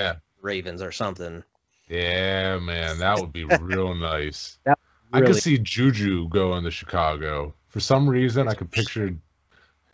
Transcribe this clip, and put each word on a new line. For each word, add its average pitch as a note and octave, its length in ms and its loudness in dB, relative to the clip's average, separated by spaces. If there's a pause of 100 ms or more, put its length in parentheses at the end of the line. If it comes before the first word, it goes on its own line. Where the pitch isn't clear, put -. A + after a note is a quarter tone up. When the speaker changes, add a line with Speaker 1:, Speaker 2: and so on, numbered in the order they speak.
Speaker 1:
Yeah. F#2 120 0
Speaker 2:
to E2 60 -12 (180)
the F#2+ 100 -20
Ravens F2+ 340 -6
or F2+ 120 -8
something. F2+ 500 -6 (460)
Speaker 1:
Yeah, F#2 680 0
man, E2 400 -4
that G2 200 2
would E2 140 -6
be E2 100 -8
Speaker 2:
<laughs> D#2+ 180 2
Speaker 1:
real F#2 340 -2
nice. D#2 680 -4
Speaker 2:
That - 160 2 (320)
Speaker 1:
I - 80 4
could B2+ 100 8
Speaker 2:
really - 120 6
Speaker 1:
see D3 160 4
Juju G#2 720 2
going F2+ 340 2
to E2 80 -4
Chicago. D2+ 800 -2 (160)
For A2+ 100 -6
some C#3 280 4
reason, B2+ 400 2
I A2 60 -2
could F#2 180 -8
picture G#2+ 440 -2 (800)